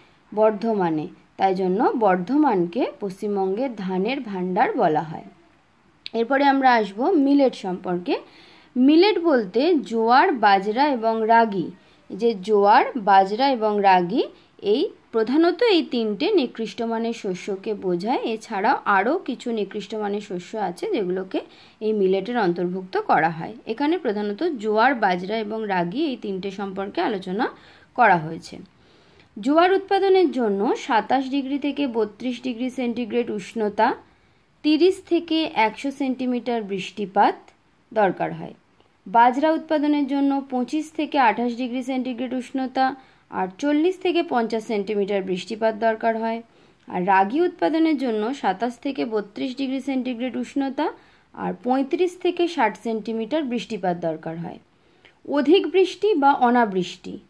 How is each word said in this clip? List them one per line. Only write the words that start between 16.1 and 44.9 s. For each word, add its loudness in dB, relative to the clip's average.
নিকৃষ্ট -2
মানের -2
শস্যকে -6
বোঝায়। -2
এছাড়াও -2
আরও 2
কিছু -6
নিকৃষ্ট -6
মানের -4
শস্য -10
আছে, -6
যেগুলোকে -4
এই 0
মিলেটের 0
অন্তর্ভুক্ত -2
করা 2
হয়। -10
এখানে -2
প্রধানত -4
জোয়ার, 2
বাজরা -2
এবং -6
রাগি, -2
এই -4
তিনটে -8
সম্পর্কে -8
আলোচনা -2
করা 6
হয়েছে। -8
জোয়ার 4
উৎপাদনের 2
জন্য 0
সাতাশ 0
ডিগ্রি -4
থেকে -4
বত্রিশ -4
ডিগ্রি -4
সেন্টিগ্রেড -4
উষ্ণতা, 0
তিরিশ 4
থেকে 0
একশো -2
সেন্টিমিটার -2
বৃষ্টিপাত 0
দরকার 0
হয়। -12
বাজরা 4
উৎপাদনের 0
জন্য 0
পঁচিশ -4
থেকে -2
আঠাশ 2
ডিগ্রি -6
সেন্টিগ্রেড -6
উষ্ণতা -2
আর -4
চল্লিশ 0
থেকে 0
পঞ্চাশ -2
সেন্টিমিটার -2